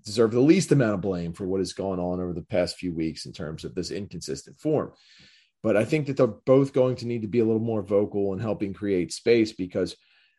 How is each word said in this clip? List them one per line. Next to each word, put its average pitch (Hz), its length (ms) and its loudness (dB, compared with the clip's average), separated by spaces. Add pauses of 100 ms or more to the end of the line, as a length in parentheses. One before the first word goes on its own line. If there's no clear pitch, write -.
deserve 110 280 2
the 120 80 2
least 160 320 4
amount 123 220 4
of 92 80 -2
blame 87 320 -4
for 98 120 -8
what 95 140 0
has 90 140 -2
gone 95 260 -4
on 90 220 -2
over 90 120 -4
the 85 80 -8
past 90 360 -2
few 90 160 -6
weeks 80 320 -6
in 62 80 -14
terms 80 300 -10
of 82 120 -12
this 90 160 -6
inconsistent 82 680 -10
form. 147 340 -2 (680)
But 110 120 2
I 110 100 2
think 147 220 -2
that 135 100 -4
they're 131 100 4
both 135 460 2
going 127 240 2
to 113 100 -8
need 120 160 -4
to 107 40 -6
be 117 120 0
a 113 60 4
little 110 140 2
more 110 220 -2
vocal 101 520 0
in 95 60 -6
helping 101 340 -4
create 90 380 -2
space, 113 420 4
because 90 420 -4 (440)